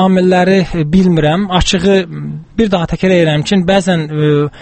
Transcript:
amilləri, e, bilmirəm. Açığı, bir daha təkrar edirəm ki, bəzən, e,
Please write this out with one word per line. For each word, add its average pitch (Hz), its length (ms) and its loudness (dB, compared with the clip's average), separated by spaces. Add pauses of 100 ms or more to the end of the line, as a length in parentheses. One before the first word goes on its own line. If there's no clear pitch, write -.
amilləri, 185 720 2
e, 165 100 -2
bilmirəm. 170 640 0
Açığı, 185 560 0 (520)
bir 220 140 0
daha 180 140 0
təkrar 185 260 -2
edirəm 156 320 2
ki, 208 120 -2
bəzən, 185 440 0 (100)
e, 151 400 0 (120)